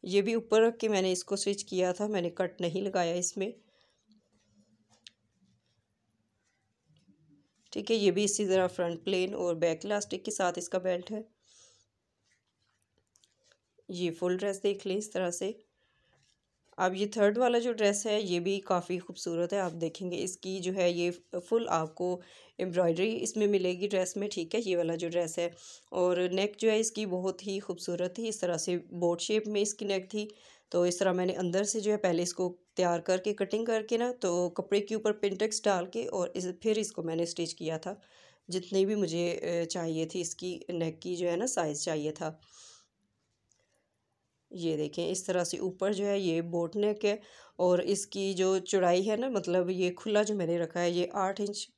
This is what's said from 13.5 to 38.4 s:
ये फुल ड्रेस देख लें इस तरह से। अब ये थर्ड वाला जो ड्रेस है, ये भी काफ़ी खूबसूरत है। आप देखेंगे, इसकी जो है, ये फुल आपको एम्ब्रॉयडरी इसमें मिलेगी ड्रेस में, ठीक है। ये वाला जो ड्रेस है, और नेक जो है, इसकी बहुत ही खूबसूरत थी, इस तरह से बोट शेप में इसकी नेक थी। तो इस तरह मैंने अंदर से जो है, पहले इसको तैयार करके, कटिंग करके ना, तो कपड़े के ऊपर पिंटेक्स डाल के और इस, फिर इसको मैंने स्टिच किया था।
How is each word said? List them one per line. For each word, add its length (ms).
ये 200
फुल 260
ड्रेस 240
देख 240
लें 120
इस 160
तरह 180
से। 320
अब 180
ये 220
थर्ड 200
वाला 220
जो 140
ड्रेस 340
है, 160
ये 160
भी 200
काफ़ी 380
खूबसूरत 560
है। 60
आप 120
देखेंगे, 460
इसकी 420
जो 120
है, 220
ये 180
फुल 280
आपको 540
एम्ब्रॉयडरी 520
इसमें 360
मिलेगी 400
ड्रेस 300
में, 120
ठीक 260
है। 60
ये 140
वाला 200
जो 140
ड्रेस 300
है, 120
और 280
नेक 400
जो 100
है, 100
इसकी 260
बहुत 420
ही 120
खूबसूरत 580
थी, 100
इस 140
तरह 160
से 200
बोट 280
शेप 260
में 140
इसकी 240
नेक 200
थी। 240
तो 140
इस 140
तरह 140
मैंने 200
अंदर 300
से 180
जो 100
है, 60
पहले 260
इसको 360
तैयार 260
करके, 320
कटिंग 340
करके 300
ना, 140
तो 380
कपड़े 320
के 140
ऊपर 160
पिंटेक्स 540
डाल 200
के 200
और 300
इस, 120
फिर 320
इसको 240
मैंने 220
स्टिच 280
किया 240
था। 240